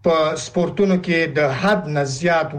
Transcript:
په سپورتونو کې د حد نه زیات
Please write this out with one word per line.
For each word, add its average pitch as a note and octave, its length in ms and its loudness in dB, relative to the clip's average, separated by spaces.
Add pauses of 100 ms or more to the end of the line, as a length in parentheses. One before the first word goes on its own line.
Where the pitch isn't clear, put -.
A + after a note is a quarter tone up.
په D#3+ 360 2
سپورتونو F#3 540 0
کې E3 420 -2
د - 20 2 (200)
حد F#3 340 0
نه C#3+ 100 0
زیات D#3 560 0